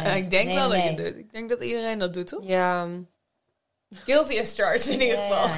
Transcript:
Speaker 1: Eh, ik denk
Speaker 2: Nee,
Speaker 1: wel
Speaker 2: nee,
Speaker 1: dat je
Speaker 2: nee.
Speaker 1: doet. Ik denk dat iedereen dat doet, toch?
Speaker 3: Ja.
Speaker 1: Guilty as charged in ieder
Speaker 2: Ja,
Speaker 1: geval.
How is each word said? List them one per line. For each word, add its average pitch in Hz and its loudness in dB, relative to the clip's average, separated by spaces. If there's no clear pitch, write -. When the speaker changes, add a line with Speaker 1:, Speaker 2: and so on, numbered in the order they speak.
Speaker 1:
Eh, 190 2
ik 185 -2
denk 185 4
Speaker 2:
Nee, 185 -2
Speaker 1:
wel 185 2
Speaker 2:
nee, 190 4
Speaker 1:
dat 175 2
je 160 -4
Speaker 2:
nee. 170 -4
Speaker 1:
doet. - -14
Ik - -20
denk 226 -8
dat 240 -2
iedereen 226 -4
dat 180 -2
doet, 180 -6
toch? - -10
Speaker 3:
Ja. 180 2
Speaker 1:
Guilty 277 2
as - -4
charged 214 2
in 262 0
ieder 247 2
Speaker 2:
Ja, 202 -2
Speaker 1:
geval. 202 2